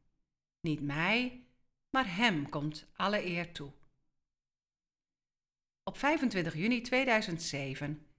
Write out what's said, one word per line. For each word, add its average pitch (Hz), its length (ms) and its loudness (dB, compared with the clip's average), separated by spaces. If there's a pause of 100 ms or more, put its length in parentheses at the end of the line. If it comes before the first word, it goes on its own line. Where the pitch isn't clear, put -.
(600)
Niet 151 220 0
mij, 185 640 0 (420)
maar 214 260 0
hem 180 340 2
komt 151 440 -4
alle 202 320 0
eer 170 280 -4
toe." 143 200 -10 (2000)
Op - 140 -8
vijfentwintig 254 560 2
juni 226 280 0
tweeduizend 220 600 2
zeven 143 680 -6 (120)